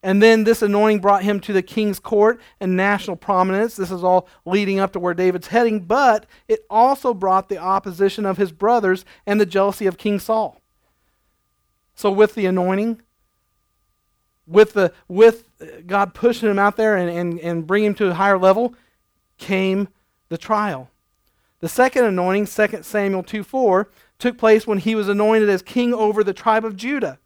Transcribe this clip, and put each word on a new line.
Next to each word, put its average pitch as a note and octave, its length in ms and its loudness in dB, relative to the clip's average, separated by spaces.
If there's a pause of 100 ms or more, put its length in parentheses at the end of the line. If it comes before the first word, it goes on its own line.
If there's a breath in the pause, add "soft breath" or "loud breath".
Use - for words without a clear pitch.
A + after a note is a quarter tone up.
And F#3+ 220 2
then A3+ 220 6
this A3 160 2
anointing G#3 400 2
brought G3 220 2
him G3+ 180 -2
to G#3+ 100 -10
the F#3+ 100 0
king's G#3 380 -4
court A3 400 0 (200 soft breath)
and F#3 180 -2
national G3 400 -2
prominence. F#3+ 580 -2
This F#3 160 -6
is F3+ 120 -8
all F3+ 260 2 (160 soft breath)
leading G3 340 -2
up G3 140 -4
to G3 60 -6
where F3 140 -4
David's F3+ 340 -2
heading, A3 340 0
but A3 440 2 (220 soft breath)
it A3 220 -4
also B3+ 440 2
brought F#3+ 360 -2
the G3 80 -6
opposition F#3+ 680 -2
of F#3+ 120 -2
his G3 140 -2
brothers G3 520 0 (220 soft breath)
and G#3 160 0
the G#3 40 4
jealousy G3 420 -2
of F3+ 100 -4
King G#3 220 -2
Saul. A3 420 -4 (1300)
So - 140 -2
with G#3 240 2
the G#3 120 -4
anointing, F#3+ 560 -2 (1500)
with G#3 240 4
the, F#3+ 220 0 (160 soft breath)
with A3 340 4 (420)
God F#3+ 280 -2
pushing A#3 360 0
him G3 100 0
out G3+ 180 2
there A3 180 2
and, F3+ 140 -2
and, E3+ 320 -6
and E3 260 -6
bringing G#3 220 0
him G3+ 60 -4
to G3+ 140 0
a F3 40 -4
higher F#3+ 240 2
level, F#3+ 360 2 (640 soft breath)
came F#3+ 520 -4 (400)
the E3 80 -8
trial. G3+ 520 -4 (680)
The E3 80 -8
second B3+ 380 0
anointing, F#3+ 400 0
Second G#3 380 -4
Samuel G3 400 -4
two G#3+ 200 -10
four, G#3 460 0 (280 soft breath)
took A#3+ 200 -2
place A3 280 4
when G#3 120 -2
he A3 180 -2
was G#3 140 -2
anointed G#3+ 400 2
as F#3+ 120 0
king A#3+ 320 -2
over G#3+ 300 0
the F#3+ 100 -2
tribe A3 300 0
of G#3+ 140 -10
Judah. A3+ 480 -6